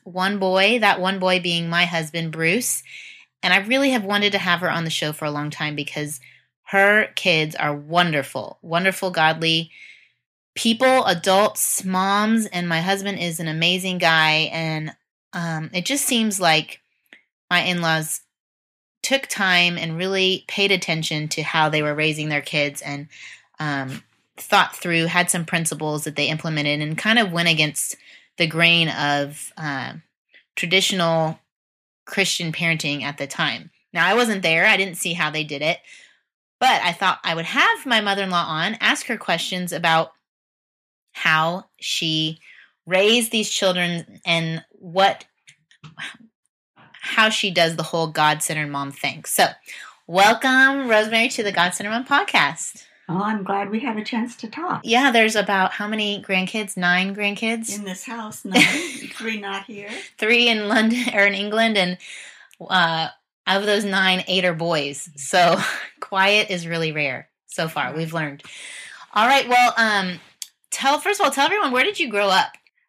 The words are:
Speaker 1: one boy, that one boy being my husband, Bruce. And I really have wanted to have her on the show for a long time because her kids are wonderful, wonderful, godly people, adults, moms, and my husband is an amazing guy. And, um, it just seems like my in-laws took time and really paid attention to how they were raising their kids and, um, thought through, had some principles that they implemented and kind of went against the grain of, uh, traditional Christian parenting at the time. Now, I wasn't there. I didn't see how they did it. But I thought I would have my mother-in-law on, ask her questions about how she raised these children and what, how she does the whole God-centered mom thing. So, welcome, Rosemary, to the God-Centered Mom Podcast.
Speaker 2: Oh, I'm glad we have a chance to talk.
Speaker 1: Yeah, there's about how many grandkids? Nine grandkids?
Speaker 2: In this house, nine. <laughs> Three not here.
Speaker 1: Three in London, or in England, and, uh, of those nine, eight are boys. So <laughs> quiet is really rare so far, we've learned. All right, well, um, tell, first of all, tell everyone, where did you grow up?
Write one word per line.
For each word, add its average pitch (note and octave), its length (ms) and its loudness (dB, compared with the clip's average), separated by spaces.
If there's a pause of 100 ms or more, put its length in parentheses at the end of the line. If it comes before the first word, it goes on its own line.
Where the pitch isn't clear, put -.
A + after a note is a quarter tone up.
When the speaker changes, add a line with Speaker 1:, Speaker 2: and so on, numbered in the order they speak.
Speaker 1:
one F#3+ 340 -2
boy, F#3+ 420 2
that G3+ 200 4
one F#3+ 180 0
boy F#3 220 2
being E3+ 300 -2
my F3 160 2
husband, E3 480 -4
Bruce. E3 500 -2 (580)
And F3+ 120 2
I G3 60 6
really C4 320 2
have A#3 120 0
wanted G3+ 300 0
to G3+ 40 2
have F3 220 0
her F3 100 0
on E3 140 -2
the D#3+ 60 -4
show D#3 240 -4
for D#3 120 -8
a D3 60 -2
long D3 180 -4
time D3+ 260 -6
because D3 440 -8 (440)
her G3+ 520 4
kids D#3 400 2
are D3 200 -2
wonderful, D3 840 0
wonderful, F#3 500 -2
godly D#3+ 600 2 (840)
people, B3+ 500 2
adults, F#3+ 800 2
moms, G3+ 640 2
and F3 240 -4
my E3 100 0
husband G3 400 -2
is E3+ 220 -4
an E3 80 -4
amazing F3+ 480 -2
guy. D#3 560 4
And, D#3+ 420 -6 (380)
um, E3 400 -6
it F3+ 120 -4
just C#4 200 -2
seems A3 340 0
like D#3+ 400 2 (720)
my F3 120 4
in-laws D#3+ 600 -2 (840)
took C4+ 240 0
time F3 500 2
and D#3+ 200 -4
really F#3+ 500 0
paid G3+ 240 0
attention D#3+ 580 -2
to D#3 140 -6
how D#3 240 2
they D3+ 160 0
were D3 100 -2
raising D3+ 360 -2
their D3 120 0
kids C#3+ 400 -4
and, C#3+ 280 -10 (500)
um, C3+ 420 -6 (360)
thought - 380 2
through, E3 320 0
had F3 220 2
some E3+ 140 -2
principles D3+ 640 -4
that D#3 100 -8
they D3 140 -2
implemented D3+ 500 -2
and D3+ 180 -4
kind A3+ 220 2
of G3 140 0
went E3+ 160 0
against D#3 480 -2 (400)
the E3+ 100 0
grain E3 400 2
of, D3 680 -2
uh, C3+ 340 -6 (640)
traditional E3 840 0 (680)
Christian F3 480 -2
parenting D#3 500 -2
at C#3+ 140 -8
the C#3 100 -6
time. C#3 440 -4 (200)
Now, F3 160 2
I G3 60 4
wasn't A3 280 2
there. E3+ 240 4
I G#3+ 120 6
didn't F#3 200 -2
see E3+ 160 -4
how E3+ 160 -2
they D#3 140 -4
did D3 180 -8
it. D#3+ 180 -2 (840)
But A#3+ 200 4
I F3 120 0
thought F#3 320 0
I E3+ 100 -2
would E3 100 -6
have F#4 400 0
my A#3+ 140 2
mother-in-law F#3+ 480 0
on, E3 320 -4
ask A#3+ 280 0
her A3+ 100 -4
questions F3+ 560 -4
about E3 400 2 (1040)
how E3 460 2 (160)
she D#3+ 600 -4 (460)
raised G#3+ 460 2
these G#3+ 180 -2
children F3 760 -2
and E3 400 -2 (140)
what, F#3+ 440 2 (1800)
how A3 280 2
she G#3+ 220 -2
does E3 240 2
the D#3+ 80 -4
whole D#3+ 240 -2
God-centered D3+ 600 0
mom C#3 220 -6
thing. D3 340 -8
So, - 220 2 (600)
welcome, B3+ 800 4
Rosemary, A3+ 400 4
to A#3+ 140 -4
the G3+ 80 -2
God-Centered F#3 400 0
Mom A#3+ 140 -4
Podcast. G#3 800 0 (220)
Speaker 2:
Oh, F3 140 -2
I'm G#3+ 220 -2
glad G3 260 -2
we A3 120 -4
have B3+ 160 -4
a G#3+ 60 -6
chance A#3 340 -6
to A3+ 120 -12
talk. E4 340 -6
Speaker 1:
Yeah, B3+ 280 4
there's A3 240 4
about G3 380 2
how G#3 140 -6
many G#3 360 -4
grandkids? F#3+ 520 -4
Nine F#3 400 0
grandkids? G#3+ 600 -4
Speaker 2:
In G#3 100 -10
this F#3 180 -10
house, A3+ 400 -12
nine. A3+ 180 2
<laughs> D4+ 520 -2
Three A3 260 -8
not G3 260 -8
here. G3+ 240 -14 (280)
Speaker 1:
Three A#3 320 2
in G#3+ 180 0
London, A#3 460 2
or G3+ 120 4
in G3 100 2
England, G#3+ 420 0
and, F3+ 200 0 (720)
uh, E3 420 2 (380)
of G3 200 2
those G#3 180 2
nine, F#3+ 420 2
eight F#3 160 0
are F3 120 2
boys. D#3 520 -4 (100)
So F3 400 4 (220)
<laughs> - 200 -16
quiet G#3 500 2
is F3 180 -4
really E3 240 -2
rare C#3+ 380 -4 (160)
so E3 220 -4
far, C#3 280 -4
we've D#3+ 180 -6
learned. D3 280 -6 (720)
All A3 140 4
right, C4 200 4
well, B3 300 6
um, G3+ 420 0 (520)
tell, C#4 280 2
first G4+ 200 -2
of G4 60 2
all, C#4 60 2
tell C4+ 140 2
everyone, F4 260 0
where B3+ 120 4
did G4 160 -2
you D4+ 100 -2
grow G3+ 200 2
up? F#3 240 4 (360)